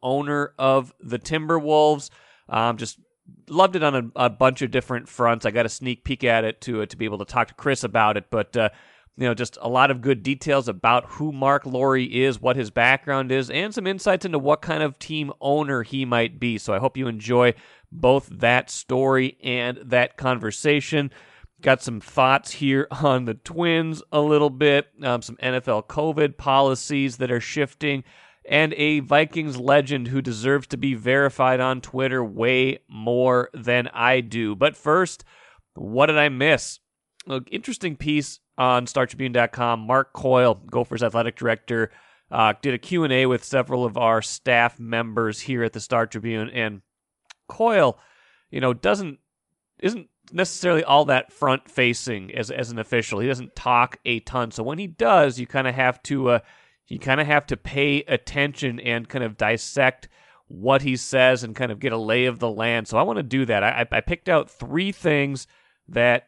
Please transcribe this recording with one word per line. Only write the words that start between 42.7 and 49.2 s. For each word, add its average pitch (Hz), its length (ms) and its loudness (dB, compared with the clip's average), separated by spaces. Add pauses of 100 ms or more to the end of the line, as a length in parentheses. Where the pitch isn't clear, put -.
a 120 40 -4
Q 170 260 -2
and 135 100 0
A 131 120 4
with 127 180 0
several 131 420 -2
of 110 120 -4
our 113 240 4
staff 117 580 0
members 113 600 -4
here 123 240 -4
at 113 100 -2
the 110 60 -10
Star 117 260 0
Tribune, 110 440 -6
and 107 320 -6 (640)
Coyle, 202 500 2 (540)
you 139 80 -6
know, 127 140 2
doesn't, 190 460 -2 (600)